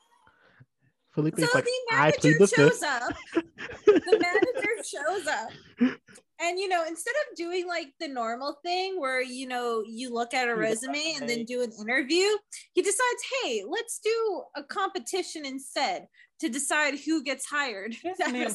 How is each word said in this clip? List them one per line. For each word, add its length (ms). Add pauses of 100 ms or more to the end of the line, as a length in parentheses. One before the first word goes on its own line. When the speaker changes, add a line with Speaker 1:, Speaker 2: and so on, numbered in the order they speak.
(1120)
Speaker 1:
Felipe's 280
Speaker 2:
So 140
Speaker 1:
like, 100
Speaker 2:
the 60 (220)
Speaker 1:
"I 180
plead 220
Speaker 2:
manager 80
Speaker 1:
the 80
Speaker 2:
shows 320
Speaker 1:
fifth." 20
Speaker 2:
up. 300 (220)
Speaker 1:
<laughs> 100 (420)
Speaker 2:
The 320
manager 680
shows 440
up. 220 (920)
And, 180
you 100
know, 180
instead 280 (160)
of 60
doing, 320
like, 320
the 80
normal 560
thing 360
where, 220
you 240
know, 400
you 260
look 220
at 140
a 20
Speaker 3:
Do 60
the 40
Speaker 2:
resume 560
and 120
then 120
Speaker 3:
resume. 40
Speaker 2:
do 180
an 80 (100)
interview, 460 (460)
he 100
decides, 400 (200)
"Hey, 240
let's 340
do 420 (140)
a 80
competition 840
instead 640 (320)
to 80
decide 500
who 240
gets 240
hired." 520
<laughs> 40
Speaker 3:
This 180
Speaker 2:
as 120
Speaker 3:
man 220